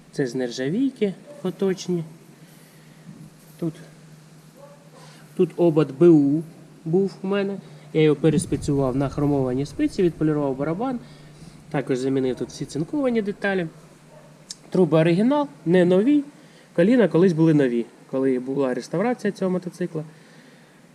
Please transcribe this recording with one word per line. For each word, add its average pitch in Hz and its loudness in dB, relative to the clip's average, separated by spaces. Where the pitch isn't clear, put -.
Це 139 -2
з 117 -8
нержавійки 151 -2
поточні. 180 -4
Тут, 165 -6
тут 180 2
обод 156 2
Б 175 8
У 156 6
був 185 0
у 190 -8
мене. 196 -4
Я 156 2
його 151 4
переспецював 139 -2
на 139 -2
хромовані 143 -2
спиці, 285 -4
відполірував 147 -2
барабан. 220 -4
Також 135 -4
замінив 131 -2
тут 123 -8
всі - -10
цинковані 233 -4
деталі. 196 -4
Труби 160 2
оригінал, 214 2
не 175 4
нові. 226 2
Коліна 208 4
колись 165 4
були 160 4
нові. 120 2
Коли 131 0
була 131 -2
реставрація 202 -4
цього 185 -4
мотоцикла, 175 -6